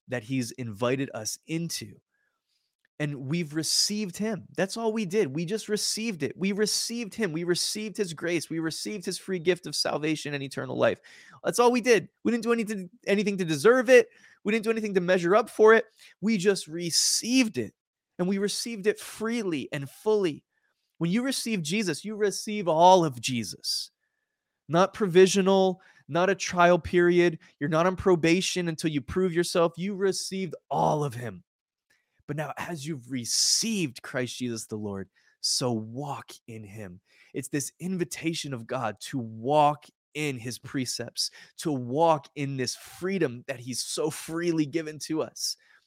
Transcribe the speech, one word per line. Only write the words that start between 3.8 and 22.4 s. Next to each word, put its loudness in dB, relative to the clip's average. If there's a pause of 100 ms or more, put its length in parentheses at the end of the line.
him. -4 (120)
That's -2
all -2
we -2
did. 0
We -4
just -6
received -2
it. -2
We 0
received -2
him. -2
We -4
received -2
his -2
grace. -4
We -4
received -6
his -4
free -6
gift 0
of -8
salvation -2
and -6
eternal -8
life. 2 (440)
That's 0
all 6
we 2
did. 4 (140)
We 2
didn't 0
do 0
anything, -2 (180)
anything 2
to -2
deserve 4
it. 10 (340)
We 0
didn't 0
do 2
anything -4
to 2
measure 4
up 2
for 8
it. 4 (340)
We 0
just 0
received 0
it. -4 (440)
And 0
we 0
received -4
it 0
freely -4
and -6
fully. 0 (540)
When 0
you 2
receive -2
Jesus, -2
you -8
receive -2